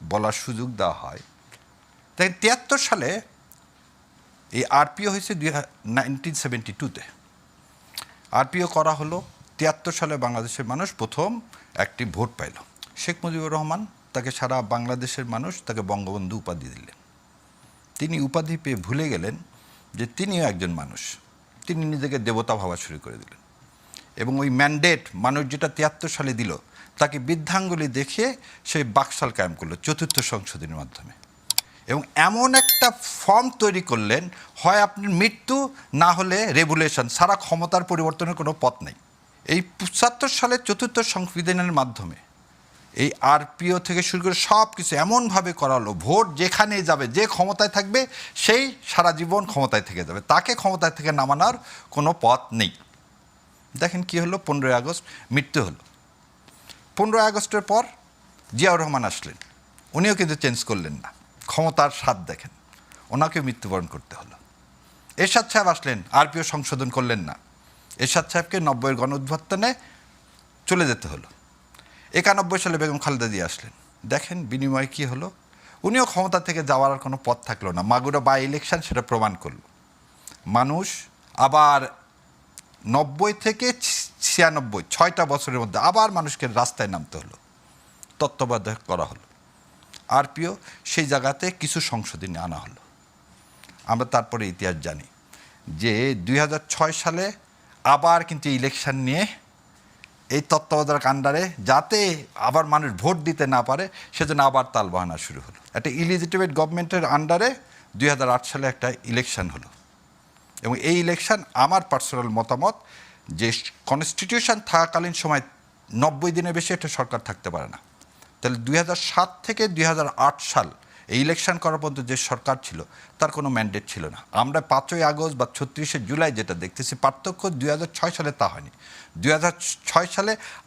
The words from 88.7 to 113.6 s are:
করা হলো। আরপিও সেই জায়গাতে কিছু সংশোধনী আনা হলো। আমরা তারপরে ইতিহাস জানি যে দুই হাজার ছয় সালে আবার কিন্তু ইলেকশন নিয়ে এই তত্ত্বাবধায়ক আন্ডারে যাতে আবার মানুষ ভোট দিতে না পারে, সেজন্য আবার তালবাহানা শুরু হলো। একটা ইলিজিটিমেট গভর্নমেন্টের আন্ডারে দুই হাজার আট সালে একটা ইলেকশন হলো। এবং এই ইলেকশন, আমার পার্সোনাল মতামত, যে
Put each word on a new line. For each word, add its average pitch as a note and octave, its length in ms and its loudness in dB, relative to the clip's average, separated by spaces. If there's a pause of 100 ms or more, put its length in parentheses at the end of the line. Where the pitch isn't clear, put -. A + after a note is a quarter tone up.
করা F2 180 -2
হলো। - 160 -10 (880)
আরপিও D#3+ 480 0 (280)
সেই D#3 220 0
জায়গাতে C#3 440 0
কিছু D#3+ 300 -4
সংশোধনী F2+ 580 -6
আনা E2+ 180 -6
হলো। B1+ 180 -14 (1120)
আমরা A#2 180 0
তারপরে A#2 440 0
ইতিহাস F2+ 320 -2
জানি D2+ 220 -8 (680)
যে A2 460 0
দুই G#2+ 240 0
হাজার D3+ 300 2
ছয় D#3+ 240 0
সালে F3 400 -4 (520)
আবার E3+ 400 6
কিন্তু D3+ 240 -6
ইলেকশন C3+ 480 -2
নিয়ে C3+ 300 0 (1000)
এই C#3+ 120 0
তত্ত্বাবধায়ক D3+ 640 2
আন্ডারে C#3+ 460 2 (120)
যাতে D#3 720 2
আবার D3+ 320 2
মানুষ D3+ 260 2
ভোট C#3+ 240 0
দিতে D#3 300 -2
না C3 160 4
পারে, D#3 260 -2 (240)
সেজন্য D3 300 2
আবার C3+ 300 4
তালবাহানা F2+ 460 -2
শুরু C2+ 220 -12
হলো। - 380 -14
একটা C3+ 120 -2
ইলিজিটিমেট E3+ 640 0
গভর্নমেন্টের E3 500 0
আন্ডারে E3 500 2 (420)
দুই C3+ 120 2
হাজার C3 200 2
আট B2 180 2
সালে C3+ 200 -4
একটা B2 260 -2 (120)
ইলেকশন A2+ 460 -2
হলো। - 180 -14 (920)
এবং A#2 160 4
এই E3+ 220 2
ইলেকশন, E3+ 440 0 (100)
আমার F3+ 280 6
পার্সোনাল B2 460 -2
মতামত, B2 460 0 (540)
যে A2 240 0 (340)